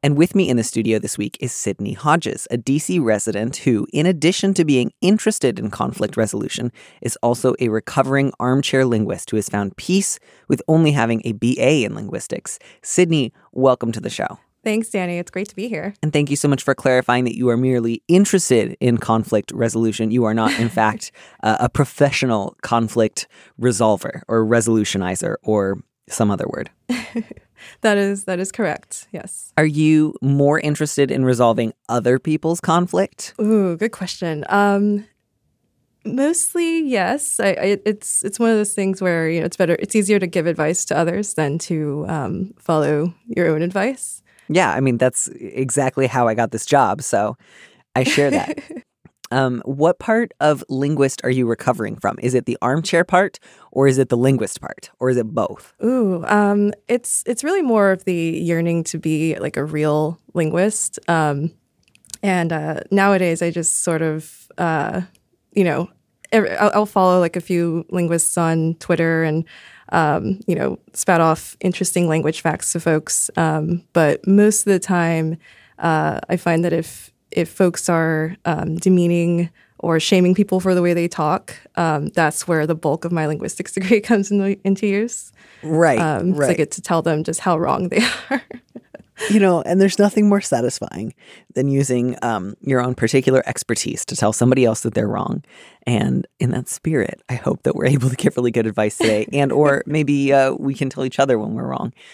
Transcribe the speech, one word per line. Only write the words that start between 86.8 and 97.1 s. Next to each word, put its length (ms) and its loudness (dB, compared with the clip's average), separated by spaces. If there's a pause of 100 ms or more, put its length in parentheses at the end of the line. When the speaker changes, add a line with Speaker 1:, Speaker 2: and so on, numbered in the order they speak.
Speaker 2:
tell 200 0
them 220 0
just 160 -4
how 180 0
wrong 300 -2
they 100 0 (180)
<laughs> 140 -14
are. 120 -2 (880)
Speaker 1:
You 100 6
know, 220 4
and 180 2
there's 180 4
nothing 300 4
more 120 4
satisfying 720 -4 (400)
than 140 2
using, 540 0
um, 380 -4
your 200 0
own 140 -2
particular 520 2
expertise 600 -6
to 100 -8
tell 160 2
somebody 320 2
else 160 0
that 140 -4
they're 140 -2
wrong. 360 -6 (420)
And 400 0 (120)
in 120 0
that 180 -4
spirit, 600 -4